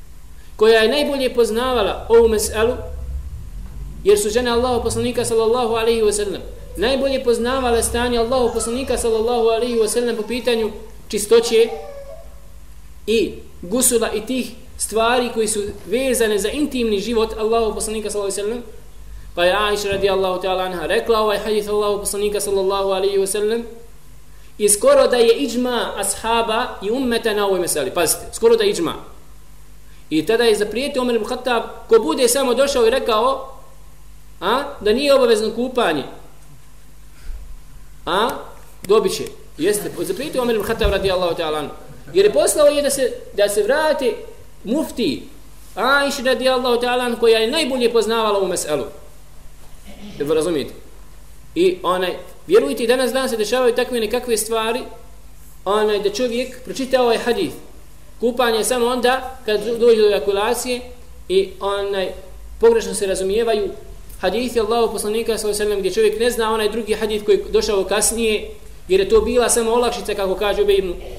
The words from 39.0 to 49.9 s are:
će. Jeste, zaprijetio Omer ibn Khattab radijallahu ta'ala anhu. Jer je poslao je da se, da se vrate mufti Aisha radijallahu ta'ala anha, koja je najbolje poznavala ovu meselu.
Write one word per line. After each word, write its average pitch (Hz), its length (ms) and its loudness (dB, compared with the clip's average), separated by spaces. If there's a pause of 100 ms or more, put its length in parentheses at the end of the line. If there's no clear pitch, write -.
će. 131 60 -4 (340)
Jeste, 196 420 0
zaprijetio 233 420 -4
Omer 240 140 2
ibn 202 100 -2
Khattab 226 260 2
radijallahu 185 440 0
ta'ala 156 220 -2
anhu. 143 160 -6 (400)
Jer 196 120 6
je 208 80 4
poslao 302 340 6
je 294 140 4
da 277 80 2
se, 262 240 0 (200)
da - 160 4
se 202 140 2
vrate 277 500 2 (500)
mufti 196 600 -2 (520)
Aisha 277 480 0
radijallahu 254 580 2
ta'ala 247 240 0
anha, 233 140 -2
koja 226 200 6
je 220 120 2
najbolje 254 420 0
poznavala 220 440 2
ovu 196 100 2
meselu. 151 380 -2 (1300)